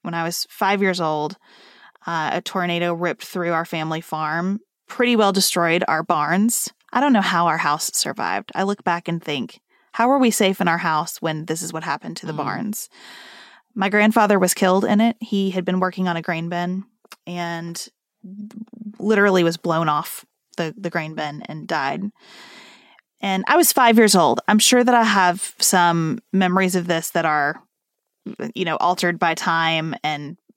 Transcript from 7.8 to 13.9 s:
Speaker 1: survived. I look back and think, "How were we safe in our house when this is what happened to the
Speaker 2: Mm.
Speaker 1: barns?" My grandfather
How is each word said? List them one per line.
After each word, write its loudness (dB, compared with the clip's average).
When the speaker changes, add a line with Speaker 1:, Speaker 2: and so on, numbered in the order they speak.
Speaker 1:
survived. -4
I -2
look -4
back -2
and -4
think, -6
"How 0
were 4
we 4
safe 2
in 0
our 2
house -2
when -4
this -4
is -10
what -10
happened -8
to -14
the -8
Speaker 2:
Mm. -10
Speaker 1:
barns?" -6
My -2
grandfather 4